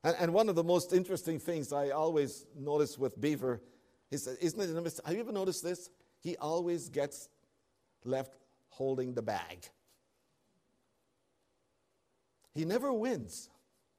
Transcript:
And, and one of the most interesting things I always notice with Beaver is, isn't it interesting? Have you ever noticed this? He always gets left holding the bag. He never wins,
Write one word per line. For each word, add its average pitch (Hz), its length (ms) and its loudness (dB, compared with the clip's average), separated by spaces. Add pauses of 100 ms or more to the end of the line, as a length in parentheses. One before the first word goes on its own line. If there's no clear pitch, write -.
And, 165 160 4
and 170 120 2
one 220 160 6
of 190 60 2
the 170 80 4
most 175 300 4
interesting 180 480 2
things 156 320 -4
I 143 180 2
always 151 560 2 (100)
notice 147 400 2
with 127 240 -2
Beaver 127 400 0 (520)
is, 139 160 -4
isn't 160 320 -2
it 185 100 0
interesting? 165 340 -4
Have 156 120 0
you 226 40 -2
ever 233 120 -4
noticed 190 320 0
this? 175 260 -4 (300)
He 175 160 -4
always 165 520 0
gets 143 400 -4 (760)
left 120 280 -2 (360)
holding 131 460 -2
the 120 80 0
bag. 90 440 -4 (3000)
He 156 100 -2
never 254 280 2
wins, 214 580 -2 (480)